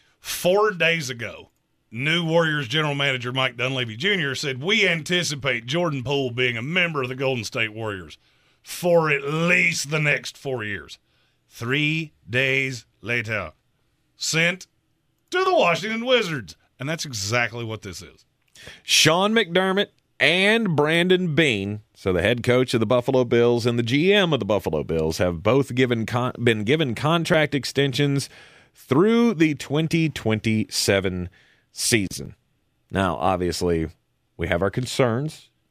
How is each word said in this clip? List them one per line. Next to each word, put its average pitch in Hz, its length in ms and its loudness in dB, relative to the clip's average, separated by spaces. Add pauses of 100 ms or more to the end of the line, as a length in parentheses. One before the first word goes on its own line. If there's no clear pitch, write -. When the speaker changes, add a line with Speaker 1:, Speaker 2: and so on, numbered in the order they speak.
(200)
Speaker 1:
Four 208 520 2
days 165 380 -2
ago, 107 400 -12 (420)
new 156 340 -2
Warriors 156 420 2
general 147 280 0
manager 131 360 -2
Mike 131 240 -2
Dunleavy 123 420 -4
Junior 160 360 -2
said, 131 280 -6
"We 202 260 2
anticipate 147 800 -2
Jordan 147 380 -2
Poole 135 280 -2
being 123 260 -2
a 113 40 -6
member 160 420 -2
of 123 60 -6
the 131 60 -10
Golden 131 280 -2
State 110 300 -4
Warriors 101 440 -8 (460)
for 170 460 2
at 139 140 0
least 170 680 0
the 156 80 0
next 147 380 -2
four 127 260 -6
years." 98 360 -8 (500)
Three 151 600 -2 (180)
days 131 560 -2 (160)
later, 107 520 -6 (640)
sent 170 500 -2 (640)
to 370 120 0
the 381 100 2
Washington 220 520 0
Wizards. 170 520 -2 (200)
And 139 120 -8
that's 165 160 -6
exactly 117 580 -4
what 110 200 -8
this 92 180 -14
is. - 240 -20 (580)
Speaker 2:
Sean 185 500 4
McDermott 190 540 2 (320)
and 190 560 2
Brandon 170 600 2
Beane, 107 460 2 (140)
so - 160 0
the 87 100 2
head 113 220 2
coach 123 300 2
of 117 60 2
the 110 60 2
Buffalo 127 380 2
Bills 120 420 4
and 120 140 0
the 120 40 0
G 147 300 2
M 185 200 2
of 127 60 2
the 107 60 -4
Buffalo 87 380 0
Bills, 80 360 -2
have 87 220 0
both 127 320 2
given 120 320 0
con-, 123 280 -2 (100)
been 110 200 2
given 131 320 0
contract 156 600 2
extensions 139 760 0 (460)
through 226 580 4
the 156 220 2
twenty 160 540 0
twenty-seven 101 1200 0 (420)
season. - 640 -2 (560)
Now, 90 240 0
obviously, 87 720 0 (480)
we 82 120 -4
have 85 140 -2
our 98 80 2
concerns. 127 800 -2 (220)